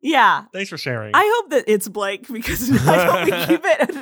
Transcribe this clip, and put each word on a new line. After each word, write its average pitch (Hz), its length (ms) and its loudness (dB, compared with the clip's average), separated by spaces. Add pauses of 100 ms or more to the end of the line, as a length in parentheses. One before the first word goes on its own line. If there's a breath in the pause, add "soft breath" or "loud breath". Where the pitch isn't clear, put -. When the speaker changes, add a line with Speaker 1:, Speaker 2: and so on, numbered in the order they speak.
Speaker 1:
Yeah. 226 500 2
Speaker 2:
Thanks 196 200 -8
for 165 80 -12
sharing. 110 340 -6
Speaker 1:
I 403 240 2
hope 381 140 -6
that 269 160 0
it's 214 200 0
blank 202 440 -8
because 233 400 -6
<laughs> 175 160 2
I - 180 4
hope - 200 0
we - 60 0
Speaker 2:
<laughs> 160 240 0
Speaker 1:
keep 320 80 -4
it. 339 380 0